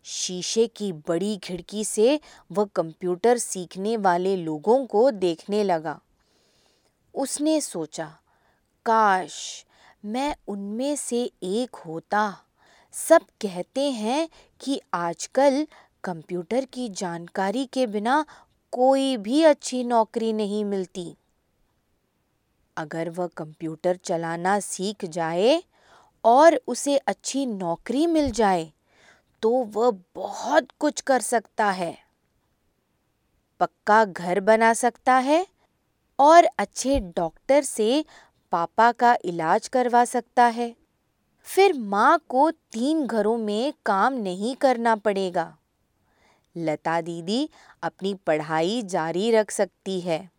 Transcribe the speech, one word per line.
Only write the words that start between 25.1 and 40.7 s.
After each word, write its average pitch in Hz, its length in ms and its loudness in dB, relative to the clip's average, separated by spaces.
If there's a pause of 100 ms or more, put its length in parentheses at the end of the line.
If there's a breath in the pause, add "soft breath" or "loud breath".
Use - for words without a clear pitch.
और 294 420 6
उसे 277 300 -2
अच्छी 262 500 -4
नौकरी 214 600 -2
मिल 302 240 2
जाए, 190 420 0 (680 soft breath)
तो 220 80 2
वह 226 480 0 (160)
बहुत 214 540 -2 (100)
कुछ - 220 -2
कर 254 200 2
सकता 214 500 -2
है। 175 280 -6 (1600)
पक्का 208 440 4
घर 180 360 -2
बना 220 320 6
सकता 247 420 0
है 294 320 2 (720)
और 330 260 8 (140)
अच्छे 254 420 -2
डॉक्टर 190 600 0
से 262 420 0 (480 soft breath)
पापा 208 400 2
का 240 320 2
इलाज 170 440 -2
करवा 247 360 2
सकता 240 400 0
है। 233 320 -2 (640)